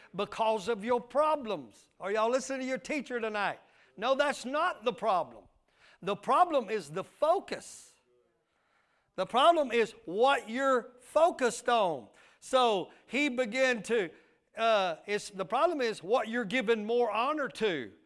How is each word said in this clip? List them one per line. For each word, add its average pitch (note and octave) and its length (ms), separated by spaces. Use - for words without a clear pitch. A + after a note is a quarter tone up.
because G#3 520
of A3 140
your A#3+ 180
problems. A#3+ 880
Are F#3 100
y'all G#3+ 200
listening C4+ 300
to C4 60
your C4 120
teacher B3+ 420
tonight? G#3 400
No, B3 160
that's C#4 320
not D4 380
the A#3 100
problem. D#3 500
The F#3 140
problem C4+ 560
is F#3+ 200
the E3 120
focus. - 920
The F#3 100
problem C#4+ 460
is A3+ 320
what A#3 440
you're B3+ 520
focused - 680
on. F3 400
So A#3 540
he D4 200
began B3 560
to, G#3+ 240
uh, G3+ 400
it's, G#3 240
the F#3+ 140
problem D4+ 360
is A3+ 200
what A3 280
you're A#3+ 160
giving G#3+ 420
more A#3 240
honor B3+ 380
to, D#3+ 420